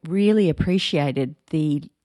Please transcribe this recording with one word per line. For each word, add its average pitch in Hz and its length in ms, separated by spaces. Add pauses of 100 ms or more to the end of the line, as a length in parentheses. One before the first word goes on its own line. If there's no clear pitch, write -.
really 202 400
appreciated 147 880 (140)
the, 151 340 (200)